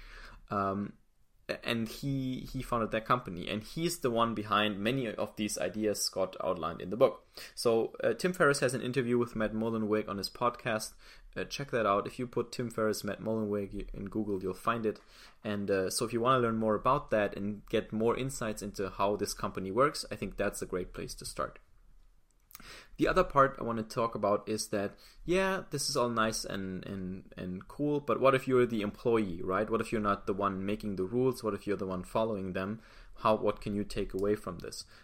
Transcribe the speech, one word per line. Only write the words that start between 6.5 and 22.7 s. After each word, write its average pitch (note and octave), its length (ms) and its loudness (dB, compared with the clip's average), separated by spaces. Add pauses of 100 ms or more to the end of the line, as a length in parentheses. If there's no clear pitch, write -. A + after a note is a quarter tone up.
in - 80 -8
the G#2 80 -4
book. B2 300 4 (280)
So, A2+ 380 2 (100)
uh, A#2 120 4
Tim F3+ 180 0
Ferriss C#3+ 280 4
has B2+ 120 2
an B2+ 100 -2
interview B2 360 2
with A#2+ 180 0
Matt G#2+ 160 0
Mullenweg A2 560 0
on G2+ 80 -4
his F#2+ 140 -4
podcast. - 640 -2 (420)
Uh, F#2 80 -4
check C#3 260 -8
that A2+ 160 2
out. G2+ 220 4
If - 100 -10
you B2 80 -4
put A#2+ 240 -2
Tim A#2+ 200 -4
Ferriss, A2 340 0
Matt G2+ 160 -4
Mullenweg G#2 720 -2
in G2+ 120 -8
Google, G2+ 360 -2
you'll F#2 100 -2
find A#2 320 -2
it. G#2 140 0 (460)
And, G2+ 260 -2
uh, F#2+ 180 4
so - 160 -2
if A2 80 -2
you A#2 80 0
wanna B2+ 200 6
learn A2+ 160 2
more A2 180 2
about C3 380 2
that G#2 240 2
and G2+ 340 -4
get A2 220 0
more A2+ 240 2
insights B2 460 -4
into G2 280 -4
how G#2 240 2
this G2+ 180 0
company F#2+ 380 -4
works, C3+ 400 2
I G2+ 60 -4
think G2 200 -6
that's G2+ 240 -2
a F2+ 60 -4
great F#2 260 -4
place F#2 220 -8
to - 100 -12
start. - 360 -6 (1400)